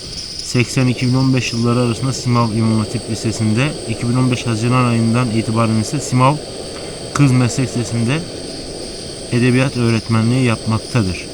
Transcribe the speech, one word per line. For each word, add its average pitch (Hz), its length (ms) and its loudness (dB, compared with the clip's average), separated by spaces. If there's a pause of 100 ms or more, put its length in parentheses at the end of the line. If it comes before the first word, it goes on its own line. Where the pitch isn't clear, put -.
(440)
Seksen 127 440 0
iki 127 200 0
bin 123 60 2
on 131 200 4
beş 127 200 0
yılları 120 260 2
arasında 123 340 0
Simav 120 380 0
İmam 110 280 2
Hatip 107 220 -2 (100)
Lisesi'nde, 110 600 0 (180)
iki 113 200 -2
bin 120 60 2
on 127 160 4
beş 120 160 -2
Haziran 120 380 2
ayından 117 460 2
itibaren 110 500 2
ise 135 180 -2
Simav 131 360 2 (760)
Kız 143 180 6
Meslek 127 360 2
Lisesi'nde 117 520 -2 (1120)
edebiyat 123 460 2
öğretmenliği 117 680 2
yapmaktadır. 110 920 0